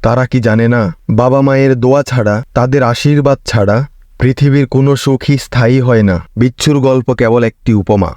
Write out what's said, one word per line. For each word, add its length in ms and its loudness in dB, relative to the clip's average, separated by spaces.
তারা 240 0
কি 140 -2
জানে 280 0
না, 140 0
বাবা 300 2
মায়ের 380 2
দোয়া 240 2
ছাড়া, 320 -2
তাদের 300 0
আশীর্বাদ 640 0
ছাড়া 320 0
পৃথিবীর 500 0
কোনো 280 0
সুখই 420 -2
স্থায়ী 420 0
হয় 240 2
না? 120 2
বিচ্ছুর 420 0
গল্প 340 0
কেবল 300 0
একটি 300 -4
উপমা 440 0